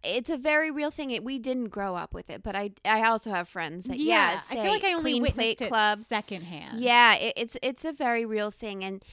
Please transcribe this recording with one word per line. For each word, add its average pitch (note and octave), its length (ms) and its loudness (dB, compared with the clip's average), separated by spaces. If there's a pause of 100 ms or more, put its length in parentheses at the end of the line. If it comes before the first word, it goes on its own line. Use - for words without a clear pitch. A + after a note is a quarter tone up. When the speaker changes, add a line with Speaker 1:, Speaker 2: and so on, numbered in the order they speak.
Speaker 1:
it's A3+ 280 -4
a D4 60 -2
very D4+ 340 2
real D4 180 -2
thing. C#4+ 220 -6
It, A3+ 120 -4
we C4 140 -6
didn't B3 300 -4
grow F#3+ 280 -4
up E3+ 200 -8
with F3 160 -12
it, - 100 -14
but G3 140 -6
I, G3+ 160 -6 (120)
I A3 220 4
also A3+ 240 2
have F3+ 180 -2
friends E3+ 380 -8
that, B3+ 140 -6
yeah, G#3+ 340 4
Speaker 2:
Yeah, - 60 -4 (100)
I - 60 -8
feel A#3 80 -2
Speaker 1:
say G4 80 2
Speaker 2:
like G#4 120 0
I F#4 100 2
only E4 180 0
Speaker 1:
clean A#3+ 100 0
Speaker 2:
witnessed C#4+ 140 0 (240)
Speaker 1:
plate - 20 -10
Speaker 2:
it G#3+ 80 -4
Speaker 1:
club. G#3 300 2
Speaker 2:
secondhand. F#3+ 800 -8
Speaker 1:
Yeah, A#3+ 340 8
it, - 240 2
it's, A#3 240 -6
it's C4 240 -4
a D#4+ 80 -4
very A#3 320 0
real G#3+ 240 -2
thing. G3+ 340 -10
And, F#3+ 300 -8